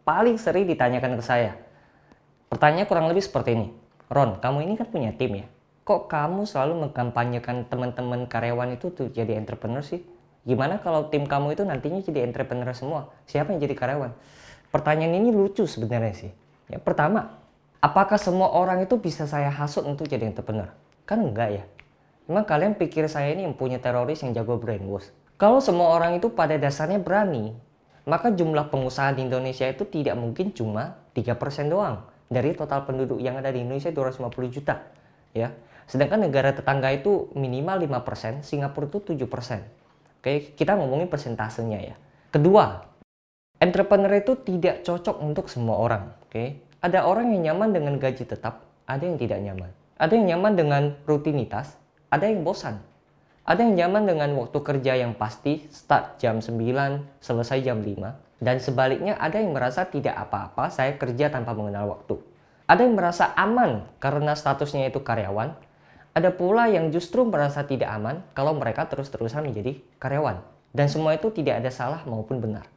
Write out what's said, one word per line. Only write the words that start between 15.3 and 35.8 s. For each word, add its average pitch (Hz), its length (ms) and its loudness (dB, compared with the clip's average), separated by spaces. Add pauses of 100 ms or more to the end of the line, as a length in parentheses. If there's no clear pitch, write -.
sebenarnya 113 560 -2
sih. 95 80 -12 (400)
Ya, - 80 -10
pertama, 180 560 0 (480)
apakah 196 320 4
semua 185 320 2
orang 185 320 4
itu 208 160 2
bisa 160 320 -2
saya 143 240 0
hasut 147 320 -2
untuk 147 240 -4
jadi 117 160 -2
entrepreneur? 104 480 -4 (320)
Kan 226 160 0
enggak 110 320 0
ya. 95 120 -6 (640)
Emang 208 180 0
kalian 185 320 2
pikir 156 320 0
saya 147 220 0
ini 190 100 -4
yang 156 80 -2
punya 131 300 -2
teroris 123 420 0
yang 127 80 -4
jago 113 240 -2
brainwash? 101 560 -6 (240)
Kalau 226 240 6
semua 175 320 4
orang 170 240 4
itu 226 160 0
pada 156 240 2
dasarnya 151 460 0
berani, 175 500 0 (560)
maka 170 240 2
jumlah 160 400 2
pengusaha 135 400 0
di 131 160 -2
Indonesia 127 400 -2
itu 135 160 -4
tidak 147 320 -2
mungkin 120 400 -4
cuma 110 400 -4 (160)
tiga 120 240 -2
persen 143 320 -4
doang 160 400 0 (240)
dari 131 240 2
total 143 320 -4
penduduk 131 320 -2
yang 127 160 -4
ada 135 160 -4
di 127 160 -4
Indonesia 139 240 -4
dua 139 160 -2
ratus 127 160 -6
lima 120 80 -6
puluh 127 160 -6
juta, 139 320 -4 (560)
ya. 117 160 -2 (400)